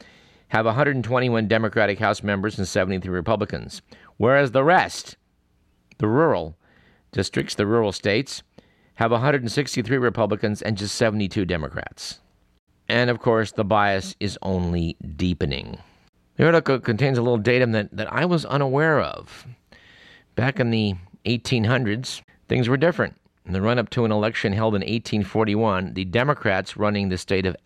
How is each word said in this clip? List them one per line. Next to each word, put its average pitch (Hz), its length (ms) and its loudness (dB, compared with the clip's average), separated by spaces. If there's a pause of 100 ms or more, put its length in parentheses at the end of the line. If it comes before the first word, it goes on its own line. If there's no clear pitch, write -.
(480)
have 110 160 2
a 113 80 2
hundred 139 220 2
and 123 100 -2
twenty-one 117 440 0
Democratic 107 500 2
House 107 240 0
members 101 340 -2
and 95 120 -4
seventy-three 92 440 -2
Republicans, 90 680 -4 (340)
whereas 131 360 2
the 131 100 4
rest, 151 540 2 (840)
the 107 80 0
rural 107 500 0 (540)
districts, - 460 -4
the 104 100 2
rural 110 240 2
states, 104 540 -2 (500)
have 113 160 0
a 117 80 4
hundred 135 240 0
and 113 80 -4
sixty-three 127 480 -2
Republicans 107 640 0
and 107 160 -2
just 101 160 -6
seventy-two 107 500 0
Democrats. - 760 -6 (680)
And, 120 220 2
of 113 80 0
course, 110 320 2
the 107 140 -2
bias 98 560 0
is 98 220 -6
only 87 540 -2 (200)
deepening. 76 640 -2 (580)
The - 100 4
article 156 320 4
contains 123 400 0
a 117 40 2
little 120 160 2
datum 120 340 2
that, 107 240 0
that 107 160 -6
I 127 120 0
was 175 200 2
unaware 143 560 2
of. - 460 -8 (880)
Back 131 240 0
in 120 100 0
the 107 240 2 (300)
eighteen 113 400 0
hundreds, 123 580 -2 (260)
things 120 200 2
were 135 80 2
different. 135 400 0 (280)
In 85 80 -8
the 95 100 -2
run-up 117 280 0
to 120 140 0
an 110 60 2
election 107 420 0
held 110 220 0
in 98 80 0
eighteen 113 400 -2
forty-one, 101 720 0
the 95 100 -4
Democrats 101 720 0
running 104 320 0
the 90 100 -2
state 95 280 0
of 87 200 -2